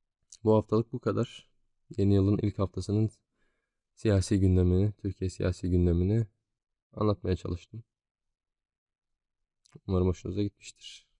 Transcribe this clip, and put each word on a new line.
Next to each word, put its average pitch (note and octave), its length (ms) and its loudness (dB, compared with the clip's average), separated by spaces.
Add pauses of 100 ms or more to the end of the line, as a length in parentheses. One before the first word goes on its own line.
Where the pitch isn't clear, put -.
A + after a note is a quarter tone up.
(440)
Bu A2 120 4
haftalık G#2+ 380 -2
bu B2 60 -10
kadar. - 500 -6 (480)
Yeni G2+ 160 2
yılın G2+ 240 2
ilk - 220 -4
haftasının G#2 500 -2 (840)
siyasi G2 440 0
gündemini, F#2 640 2
Türkiye F#2+ 280 -6
siyasi F2+ 400 -4
gündemini F2+ 580 2 (680)
anlatmaya G2+ 420 -2
çalıştım. - 480 -10 (2000)
Umarım F#2 200 0
hoşunuza F#2+ 360 -4
gitmiştir. - 640 -14 (120)